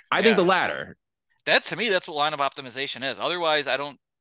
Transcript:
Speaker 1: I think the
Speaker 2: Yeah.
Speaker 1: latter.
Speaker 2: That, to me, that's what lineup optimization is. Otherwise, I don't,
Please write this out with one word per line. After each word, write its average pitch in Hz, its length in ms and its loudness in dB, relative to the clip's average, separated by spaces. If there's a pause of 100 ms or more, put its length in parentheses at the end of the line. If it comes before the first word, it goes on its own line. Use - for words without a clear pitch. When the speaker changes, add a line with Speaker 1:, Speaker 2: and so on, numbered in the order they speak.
(120)
Speaker 1:
I 165 100 4
think 220 140 6
the 190 80 4
Speaker 2:
Yeah. 175 60 4
Speaker 1:
latter. 104 480 -2 (480)
Speaker 2:
That, 214 180 4
to - 120 -4
me, 220 140 -2
that's 185 180 0
what 160 100 -8
lineup 147 220 0
optimization 135 680 -4
is. 104 100 -6
Otherwise, 151 480 0
I 127 100 0
don't, 143 200 -10 (240)